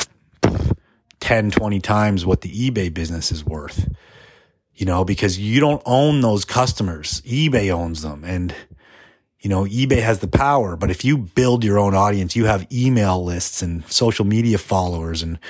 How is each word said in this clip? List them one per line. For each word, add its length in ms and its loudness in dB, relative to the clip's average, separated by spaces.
ten, 300 0
twenty 300 0
times 440 2
what 160 2
the 300 -4
eBay 220 -2
business 380 -4
is 140 -6
worth, 480 -6
you 120 -4
know, 180 0
because 340 -2
you 220 2
don't 240 2
own 380 4
those 240 2
customers. 800 -2
eBay 440 0
owns 300 -4
them. 240 -10
And, 300 -4
you 100 -2
know, 140 2
eBay 360 2
has 200 0
the 60 -6
power, 480 2
but 160 -2
if 140 -4
you 140 4
build 460 2
your 140 4
own 160 4
audience, 400 2
you 120 2
have 260 0
email 500 2
lists 380 -4
and 320 -4
social 320 2
media 320 2
followers 680 -2
and 160 -8